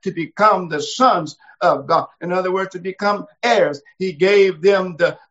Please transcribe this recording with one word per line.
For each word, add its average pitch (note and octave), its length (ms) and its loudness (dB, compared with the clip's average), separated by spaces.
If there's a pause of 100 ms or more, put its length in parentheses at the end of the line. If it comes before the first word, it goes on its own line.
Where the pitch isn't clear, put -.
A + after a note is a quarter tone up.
to F#3+ 100 -6
become F#3 560 0
the D3+ 120 -6
sons F#3 560 0 (240)
of C#3+ 280 0
God." D#3+ 180 0 (140)
In F3 120 -6
other F#3 200 -2
words, F#3+ 200 -4
to F#3 60 -12
become F#3+ 480 -4 (160)
heirs. F3+ 400 0 (160)
He F#3 140 -4
gave F#3 480 2
them F#3 360 2
the D#3+ 220 0 (120)